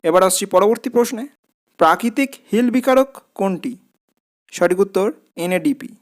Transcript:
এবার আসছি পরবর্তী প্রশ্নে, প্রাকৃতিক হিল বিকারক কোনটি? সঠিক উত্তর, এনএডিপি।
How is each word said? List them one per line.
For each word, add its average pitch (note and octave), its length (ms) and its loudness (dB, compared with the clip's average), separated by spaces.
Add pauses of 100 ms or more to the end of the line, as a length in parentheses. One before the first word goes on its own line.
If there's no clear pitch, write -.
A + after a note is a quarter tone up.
এবার E3+ 180 4
আসছি F#3 240 0
পরবর্তী G3+ 440 0
প্রশ্নে, A#3+ 340 -2 (560)
প্রাকৃতিক A#3 500 2 (220)
হিল A#3 180 2
বিকারক C4 400 2 (240)
কোনটি? F#3 380 -4 (800)
সঠিক F3 280 0
উত্তর, G3 260 0 (300)
এনএডিপি। E3+ 540 -4 (120)